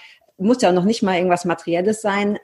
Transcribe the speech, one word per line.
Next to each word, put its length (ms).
muss 240
ja 80
noch 120
nicht 200
mal 120
irgendwas 300
Materielles 560
sein, 420